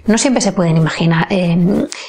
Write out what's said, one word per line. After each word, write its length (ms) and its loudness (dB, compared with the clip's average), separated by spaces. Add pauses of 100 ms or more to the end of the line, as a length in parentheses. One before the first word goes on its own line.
No 120 2
siempre 220 0
se 120 0
pueden 240 0
imaginar, 540 0
eh, 560 0 (220)